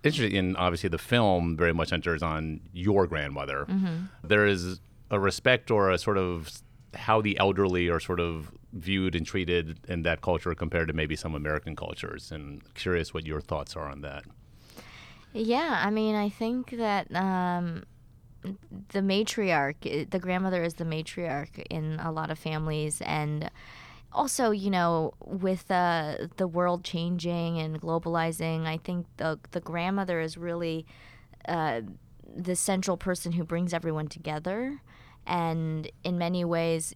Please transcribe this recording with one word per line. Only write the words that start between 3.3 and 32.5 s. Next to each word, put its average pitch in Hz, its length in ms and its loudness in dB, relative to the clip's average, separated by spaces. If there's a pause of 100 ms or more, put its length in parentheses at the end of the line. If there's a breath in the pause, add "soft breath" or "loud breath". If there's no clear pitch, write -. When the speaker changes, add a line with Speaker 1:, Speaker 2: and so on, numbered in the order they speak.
Speaker 2:
Mm-hmm. 185 360 0 (180 loud breath)
Speaker 1:
There 104 240 6
is 92 320 0 (320)
a 104 80 2
respect 117 500 2
or 101 220 6
a 87 80 4
sort 104 180 2
of 87 320 -2 (460)
how 110 260 4
the 104 160 0
elderly 92 520 4
are 82 100 4
sort 90 200 -2
of 80 320 -2 (220)
viewed 95 420 0
and 82 80 0
treated 85 540 0 (100)
in 87 140 -2
that 82 200 2
culture 87 340 0
compared 82 320 0
to 76 80 -2
maybe 78 200 0
some 78 200 -4
American 76 400 -4
cultures, - 560 -10
and 73 300 -12 (120)
curious 87 400 0
what 80 120 -4
your 76 140 -4
thoughts 71 360 -6
are 76 120 -6
on 71 140 -10
that. 71 220 -10 (1120 loud breath)
Speaker 2:
Yeah, 233 520 2
I 202 40 2
mean, 220 260 2
I 208 140 2
think 240 420 -4
that, 214 440 -2
um, 180 680 0 (1040)
the 202 100 0
matriarch, 190 760 2 (100)
i-, 147 240 -2
the 185 100 -2
grandmother 180 440 0
is 170 120 -2
the 175 100 -6
matriarch 156 720 -4 (100)
in 156 320 -4
a 165 100 -4
lot 156 200 -4
of 156 80 -6
families, 156 640 -2
and 151 480 -2 (640 loud breath)
also, 262 380 2
you 202 180 0
know, 170 440 2 (120)
with, 185 440 -2
uh, 170 460 2 (220)
the 185 100 2
world 175 380 2
changing 170 720 0
and 156 220 -4
globalizing, 165 840 0
I 160 120 -2
think 175 300 -4 (100)
the, 156 220 -2 (120)
the 180 80 -2
grandmother 175 640 0
is 160 160 -4
really, 170 480 -4 (640 loud breath)
uh, 156 340 0 (540)
the 180 200 -2